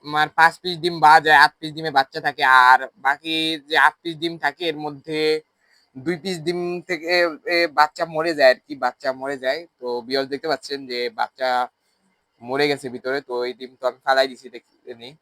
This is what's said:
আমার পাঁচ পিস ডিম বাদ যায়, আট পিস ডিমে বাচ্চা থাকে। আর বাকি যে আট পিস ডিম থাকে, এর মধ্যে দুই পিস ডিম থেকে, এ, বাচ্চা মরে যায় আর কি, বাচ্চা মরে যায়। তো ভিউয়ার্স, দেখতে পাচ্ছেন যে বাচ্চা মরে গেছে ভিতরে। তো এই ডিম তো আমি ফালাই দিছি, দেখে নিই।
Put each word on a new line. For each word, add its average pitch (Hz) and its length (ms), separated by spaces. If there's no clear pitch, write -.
আমার 151 240
পাঁচ 165 240
পিস 180 200
ডিম 170 180
বাদ 156 240
যায়, 156 200
আট 151 140
পিস 160 180
ডিমে 160 220
বাচ্চা 135 220
থাকে। 147 240
আর 131 120
বাকি 151 280
যে 151 100
আট 156 160
পিস 170 200
ডিম 170 120
থাকে, 143 240
এর 151 160
মধ্যে 151 360
দুই 139 260
পিস 190 140
ডিম 175 140
থেকে, 165 240
এ, - 20
বাচ্চা 151 260
মরে 160 200
যায় 139 200
আর - 120
কি, 151 60
বাচ্চা 123 280
মরে 135 320
যায়। 139 160
তো 123 100
ভিউয়ার্স, 135 240
দেখতে 139 180
পাচ্ছেন 143 380
যে 123 120
বাচ্চা 123 300
মরে 131 280
গেছে 135 240
ভিতরে। 131 240
তো 123 60
এই 123 140
ডিম 123 120
তো - 60
আমি 123 180
ফালাই 135 240
দিছি, 127 260
দেখে - 400
নিই। 117 280